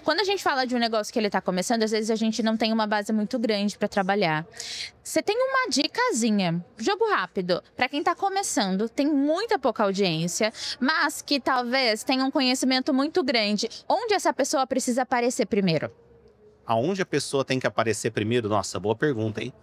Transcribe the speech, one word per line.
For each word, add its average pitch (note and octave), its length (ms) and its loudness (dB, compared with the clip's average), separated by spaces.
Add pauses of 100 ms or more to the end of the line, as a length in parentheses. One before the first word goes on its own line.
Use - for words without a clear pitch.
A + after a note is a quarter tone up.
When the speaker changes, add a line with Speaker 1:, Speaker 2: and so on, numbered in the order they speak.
Speaker 1:
Quando D#4+ 180 0
a A4 40 0
gente F#4+ 180 -2
fala C#4 240 0
de A#3+ 80 -4
um B3 40 0
negócio A3+ 340 -2
que A#3+ 80 -2
ele G#3 100 0
tá F#3+ 100 0
começando, F#3+ 440 0
às G#3+ 80 0
vezes A3 180 0
a A3+ 60 0
gente A3 260 0
não A3 140 0
tem A3 160 0
uma A3 120 2
base G#3 280 -2
muito G#3+ 260 -2
grande G#3 400 0
pra G#3+ 80 -2
trabalhar. F#3+ 580 0 (600)
Você - 180 -2
tem G#4 140 -2
uma C5 340 0
dicasinha, A3+ 960 0 (120)
jogo G4 340 0
rápido, F#3 520 -2 (140)
pra B3+ 120 0
quem D4 140 -4
tá F4+ 140 2
começando, C4 720 -2
tem C#4 180 -2
muita D#4 500 2
pouca A#3+ 280 0
audiência, F#3+ 680 0 (280)
mas D#4 420 0
que C#4+ 160 0
talvez B3 640 0
tenha C4 220 0
um C4+ 60 -2
conhecimento C4 600 2
muito D4 300 2
grande. A3 460 0 (200)
Onde G4+ 260 2
essa E4 180 2
pessoa C4+ 340 0
precisa B3+ 360 0
aparecer A#3+ 440 0
primeiro? F3 460 2 (760)
Speaker 2:
Aonde D3 360 2
a - 40 -4
pessoa C#3 380 0
tem C3 160 -2
que B2+ 80 0
aparecer A2+ 420 0
primeiro? A2 380 0
Nossa, G2+ 320 -2
boa G#2 160 0
pergunta, A2 440 -2
hein? B2+ 120 -8 (100)